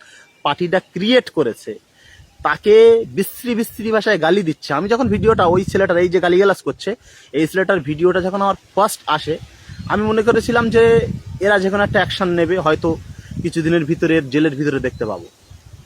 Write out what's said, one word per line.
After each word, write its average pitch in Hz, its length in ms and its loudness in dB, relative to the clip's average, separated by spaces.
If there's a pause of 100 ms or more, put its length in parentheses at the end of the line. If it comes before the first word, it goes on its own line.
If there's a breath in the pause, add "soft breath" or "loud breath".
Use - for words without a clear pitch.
(420 loud breath)
পার্টিটা 170 380 -2
ক্রিয়েট 220 500 0
করেছে, 117 480 -4 (640 soft breath)
তাকে 220 680 6
বিশ্রী 196 460 -6
বিশ্রী 214 360 -6
ভাষায় 208 300 0
গালি 175 220 2
দিচ্ছে। 160 320 -4
আমি 165 140 -2
যখন 233 200 0
ভিডিওটা, 208 380 2
ওই 180 180 2
ছেলেটার, 190 320 0
এই 180 120 2
যে 175 120 0
গালিগালাজ 180 420 2
করছে, 165 320 -8 (380 loud breath)
এই 156 140 0
ছেলেটার 185 340 0
ভিডিওটা 160 400 0
যখন 190 220 -4
আমার 196 120 0 (200)
ফার্স্ট 208 320 0
আসে, 156 320 -4 (500 loud breath)
আমি 196 140 -2
মনে 220 200 0
করেছিলাম 226 480 0
যে 226 360 4 (340)
এরা 202 180 2
যে 190 120 0
কোনো 202 120 0
একটা 202 160 0
অ্যাকশন 180 300 -2
নেবে, 170 300 0
হয়তো 160 380 0 (460 loud breath)
কিছুদিনের 165 420 0
ভিতরে 160 320 0
এর 143 140 -2
জেলের 147 260 0
ভিতরে 143 240 -2
দেখতে 123 240 -6
পাবো। 95 200 -6 (600)